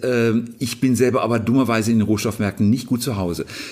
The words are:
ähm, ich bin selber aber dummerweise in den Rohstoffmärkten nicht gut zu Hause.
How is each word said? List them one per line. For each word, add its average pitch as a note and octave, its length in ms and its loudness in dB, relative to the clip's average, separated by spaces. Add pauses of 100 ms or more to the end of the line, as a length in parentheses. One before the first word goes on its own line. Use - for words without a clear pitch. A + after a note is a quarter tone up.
ähm, A#2 560 0
ich A#2+ 220 -6
bin B2+ 160 2
selber B2 260 2
aber A2+ 160 0
dummerweise A2+ 540 0
in A2+ 60 4
den G#2 80 2
Rohstoffmärkten G#2 600 0
nicht B2 180 0
gut A#2+ 160 -2
zu A#2+ 140 -4
Hause. F2 300 -4 (260)